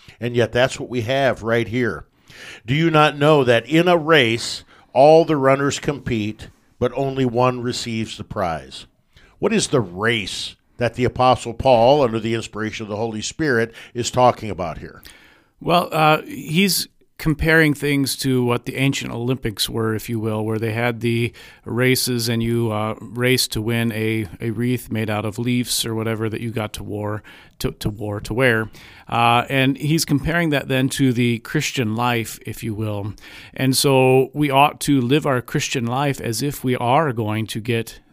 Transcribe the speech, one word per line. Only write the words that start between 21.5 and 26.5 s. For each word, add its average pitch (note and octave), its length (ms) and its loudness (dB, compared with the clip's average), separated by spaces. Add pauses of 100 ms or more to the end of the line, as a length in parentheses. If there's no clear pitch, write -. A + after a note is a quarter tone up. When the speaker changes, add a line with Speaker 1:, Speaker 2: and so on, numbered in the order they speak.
Speaker 2:
races B2 640 0
and A2+ 140 0
you, A#2 300 0
uh, G#2+ 280 -4
raced A#2+ 520 0
to A2 100 -4
win A#2 300 -2
a, A2 340 -2 (140)
a A#2 100 -6
wreath A#2+ 400 -4
made A2 180 -4
out G#2+ 160 -2
of G#2 140 -8
leaves B2 480 -2
or A2+ 80 -4
whatever A2 340 -4
that G#2+ 140 -8
you A#2 80 -6